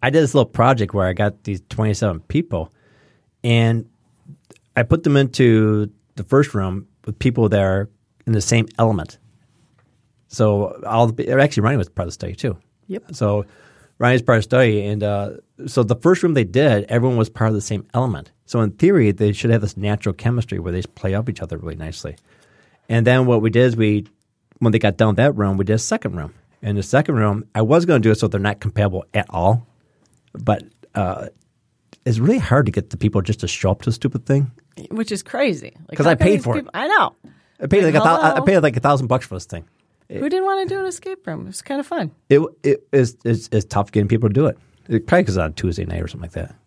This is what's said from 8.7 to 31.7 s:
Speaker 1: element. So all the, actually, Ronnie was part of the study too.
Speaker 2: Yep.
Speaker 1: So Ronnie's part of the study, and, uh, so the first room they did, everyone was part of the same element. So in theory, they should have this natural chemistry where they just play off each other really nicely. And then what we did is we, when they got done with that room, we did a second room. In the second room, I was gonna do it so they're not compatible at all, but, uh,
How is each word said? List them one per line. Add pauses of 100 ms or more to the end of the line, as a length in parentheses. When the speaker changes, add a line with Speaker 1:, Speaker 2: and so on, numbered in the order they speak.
Speaker 1:
element. (1080)
So
all
the,
actually,
Ronnie
was
part
of
the
study
too. (300)
Speaker 2:
Yep.
Speaker 1:
So (540)
Ronnie's
part
of
the
study,
and,
uh, (380)
so
the
first
room
they
did,
everyone
was
part
of
the
same
element. (140)
So
in
theory,
they
should
have
this
natural
chemistry
where
they
just
play
off
each
other
really
nicely. (720)
And
then
what
we
did
is
we, (520)
when
they
got
done
with
that
room,
we
did
a
second
room. (280)
In
the
second
room, (100)
I
was
gonna
do
it
so
they're
not
compatible
at
all, (680)
but, (320)
uh, (760)